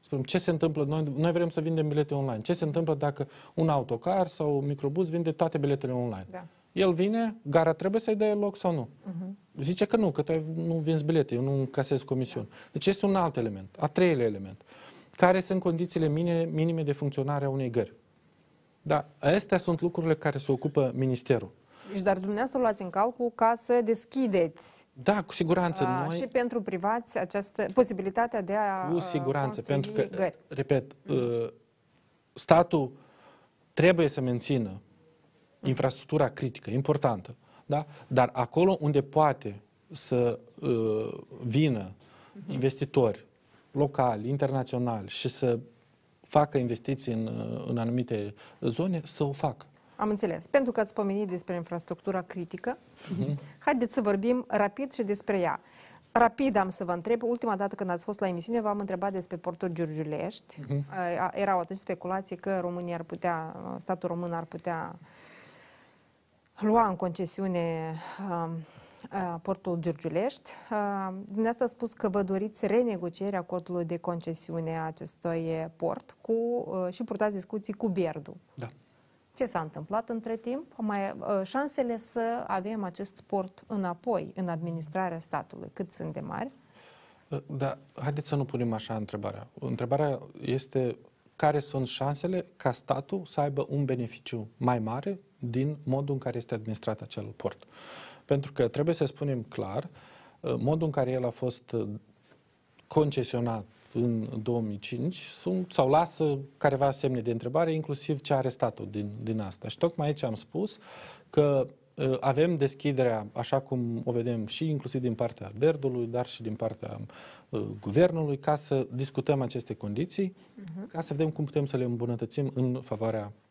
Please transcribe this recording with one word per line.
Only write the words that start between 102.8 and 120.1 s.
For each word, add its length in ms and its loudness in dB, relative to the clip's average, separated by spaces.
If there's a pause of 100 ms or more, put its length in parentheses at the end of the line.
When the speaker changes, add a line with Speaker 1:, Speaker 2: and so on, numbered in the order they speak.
Speaker 1:
concesionat 800 2 (280)
în 360 0 (140)
două 180 0
mii 180 -4
cinci 440 -4
sunt, 500 -4
sau 160 4
lasă 500 4 (180)
careva 340 4
semne 300 0
de 100 -2
întrebare, 420 2
inclusiv 480 -2
ce 140 0
are 140 2
statul 420 -2
din, 200 -4 (120)
din 180 0
asta. 280 -8
Și 100 -8
tocmai 280 2
aici 160 -2
am 120 -2
spus 440 -6 (520)
că, 360 4 (280)
uh, 260 0
avem 360 4
deschiderea, 760 2
așa 280 0
cum 440 -2
o 80 -2
vedem 340 0
și 220 -4
inclusiv 320 -2
din 140 0
partea 440 -4
Berdului, 480 2
dar 200 -2
și 160 -12
din 120 -4
partea, 460 -6 (480)
uh, 180 -4 (140)
guvernului, 580 4
ca 180 2
să 380 0
discutăm 460 0
aceste 340 -4
condiții, 600 -4 (200)